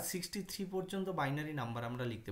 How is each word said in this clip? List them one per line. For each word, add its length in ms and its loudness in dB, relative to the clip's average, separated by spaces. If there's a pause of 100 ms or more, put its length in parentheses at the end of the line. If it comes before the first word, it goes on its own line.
(120)
সিক্সটি 280 -2 (100)
থ্রি 140 -2 (100)
পর্যন্ত 340 0 (120)
বাইনারি 420 2
নাম্বার 280 0
আমরা 240 0
লিখতে 180 -6